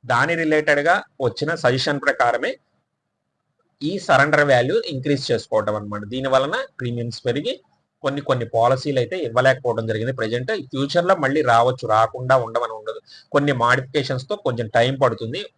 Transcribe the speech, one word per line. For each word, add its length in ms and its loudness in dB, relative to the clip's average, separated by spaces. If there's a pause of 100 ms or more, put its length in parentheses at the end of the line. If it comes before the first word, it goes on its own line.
(140)
దాని 220 2 (100)
రిలేటెడ్ 440 2
గా 80 4 (300)
వచ్చిన 260 -2 (120)
సజెషన్ 420 0
ప్రకారమే 460 0 (1400)
ఈ 20 -4 (140)
సరెండర్ 440 4
వాల్యూ 280 4 (160)
ఇంక్రీజ్ 340 -2
చేసుకోవడం 500 -2
అనమాట. 240 -8 (120)
దీని 180 -4
వలన 240 2 (240)
ప్రీమియమ్స్ 460 -6
పెరిగి 280 -2 (520)
కొన్ని 240 -4
కొన్ని 160 0 (100)
పాలసీలు 460 2
అయితే 140 -4 (120)
ఇవ్వలేకపోవడం 600 0
జరిగింది. 300 -2
ప్రజెంట్ 320 -4 (200)
ఫ్యూచర్ 380 -2
లో 40 4 (100)
మళ్ళీ 180 0 (100)
రావచ్చు, 420 2
రాకుండా 420 2 (100)
ఉండమని 340 -2
ఉండదు. 200 -10 (340)
కొన్ని 280 2
మోడిఫికేషన్స్ 680 0
తో 60 -2 (120)
కొంచెం 280 -2
టైమ్ 280 4
పడుతుంది 380 -2 (160)